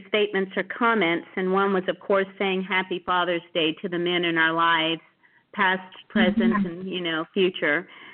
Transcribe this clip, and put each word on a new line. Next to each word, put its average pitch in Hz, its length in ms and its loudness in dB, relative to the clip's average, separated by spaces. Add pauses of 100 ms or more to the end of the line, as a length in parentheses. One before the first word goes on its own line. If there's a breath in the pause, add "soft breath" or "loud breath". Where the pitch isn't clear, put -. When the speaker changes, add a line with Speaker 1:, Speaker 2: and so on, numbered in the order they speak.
Speaker 1:
statements 196 480 0
or 190 80 0
comments, 196 640 0 (100)
and 185 160 0
one 196 200 2
was, 185 160 0
of 175 120 -4
course, 190 260 0 (120)
saying 190 240 -2
Happy 185 420 -4
Father's 175 380 0 (120)
Day 160 180 2 (100)
to 196 60 -6
the 175 100 -2
men 175 260 0
in 170 140 0
our 160 140 4
lives, 165 500 2 (500 soft breath)
past, 190 300 0 (260)
present, 220 460 2
Speaker 2:
Mm-hmm. 196 120 0
Speaker 1:
and, 180 220 -10
you 180 120 -6
know, 165 240 -4 (100)
future. 180 540 0 (240 loud breath)